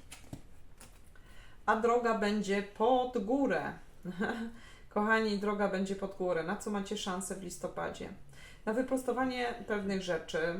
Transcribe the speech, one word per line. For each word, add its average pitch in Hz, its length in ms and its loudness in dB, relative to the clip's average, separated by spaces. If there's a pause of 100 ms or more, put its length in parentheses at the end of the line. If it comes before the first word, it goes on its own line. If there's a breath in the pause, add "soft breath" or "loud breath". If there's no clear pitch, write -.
(1700 loud breath)
A 214 100 6
droga 233 420 4
będzie 202 460 2
pod 247 640 4
górę. 208 480 2 (320)
<laughs> 180 80 -6 (800 loud breath)
Kochani, 214 460 4
droga 208 280 2
będzie 190 280 0
pod 190 220 -6
górę. 180 260 2
Na 185 140 0
co 214 140 -4
macie 202 260 -2
szansę 190 380 -4
w 190 80 -8
listopadzie? 170 680 -6 (560 loud breath)
Na 214 80 0
wyprostowanie 254 800 0 (140)
pewnych 196 340 0
rzeczy, 165 380 -2 (200)